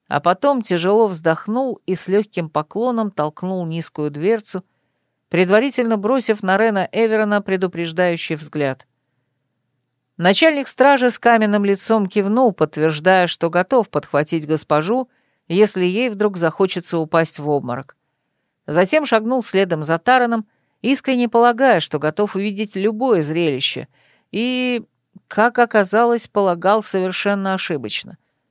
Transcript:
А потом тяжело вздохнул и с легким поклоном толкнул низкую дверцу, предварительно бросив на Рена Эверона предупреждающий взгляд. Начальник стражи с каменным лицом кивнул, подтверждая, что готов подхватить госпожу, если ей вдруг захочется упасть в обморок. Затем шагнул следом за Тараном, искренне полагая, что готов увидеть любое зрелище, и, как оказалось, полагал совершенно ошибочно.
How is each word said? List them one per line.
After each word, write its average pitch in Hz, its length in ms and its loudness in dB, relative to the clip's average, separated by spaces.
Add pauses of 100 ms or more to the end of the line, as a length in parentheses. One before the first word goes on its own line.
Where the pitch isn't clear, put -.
А 147 100 0
потом 233 420 0
тяжело 196 460 2
вздохнул 196 800 -2
и 185 100 -2
с - 140 -6
легким 190 400 -2
поклоном 220 600 -4
толкнул 180 560 -6
низкую 160 460 -6
дверцу, 190 540 -4 (640)
предварительно 226 680 2
бросив 214 480 -2
на 190 140 2
Рена 208 340 0
Эверона 214 500 0
предупреждающий 175 960 -2
взгляд. 147 500 -6 (1300)
Начальник 269 500 2
стражи 254 420 4
с - 80 -2
каменным 214 460 2
лицом 202 440 0
кивнул, 214 440 2
подтверждая, 160 760 2
что 165 220 -4
готов 185 400 0
подхватить 151 560 -2
госпожу, 160 640 -2 (380)
если 185 380 2
ей 214 240 0
вдруг 208 260 -2
захочется 170 640 -2
упасть 160 420 0
в 147 80 -6
обморок. 131 480 -4 (720)
Затем 190 380 2
шагнул 233 380 0
следом 175 400 -2
за 160 140 -2
Тараном, 240 480 0 (360)
искренне 254 460 0
полагая, 233 520 4
что 156 200 -4
готов 156 360 -2
увидеть 202 400 -4
любое 214 460 0
зрелище, 151 640 -2 (440)
и, 247 520 -2 (440)
как 233 320 2
оказалось, 233 680 2
полагал 190 540 0
совершенно 190 720 -2
ошибочно. 147 640 -6 (340)